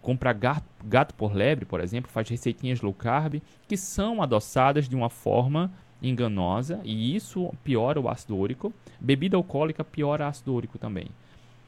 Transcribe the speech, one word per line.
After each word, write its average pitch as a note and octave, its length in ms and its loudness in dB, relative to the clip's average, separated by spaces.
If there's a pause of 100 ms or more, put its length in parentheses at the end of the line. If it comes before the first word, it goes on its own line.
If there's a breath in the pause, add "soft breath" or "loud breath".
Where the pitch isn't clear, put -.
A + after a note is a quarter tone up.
comprar B2+ 300 0
ga-, B2 300 0 (220)
gato B2 300 4
por G#2+ 180 -2
lebre, G#2+ 320 2
por F2+ 160 -4
exemplo, G#2 300 -4
faz A2+ 180 -4
receitinhas A#2+ 520 -2
low G2+ 120 -2
carb, C#3+ 480 -2 (280 loud breath)
que G#3 80 0
são G#3 440 -2
adoçadas C3+ 680 4
de C3 80 -2
uma A#2+ 120 0
forma C#3 640 2 (300 loud breath)
enganosa, A#2+ 840 0
e A2 300 -2
isso F#3+ 380 -4 (100)
piora C3+ 380 2
o A#2+ 80 0
ácido - 280 -4
úrico. A#2+ 380 -2 (260 loud breath)
Bebida C#3 360 2
alcoólica D#3 480 0
piora D3 420 -2
ácido C#3+ 260 -4
úrico A#2 240 -4
também. G#2 300 -6 (600 soft breath)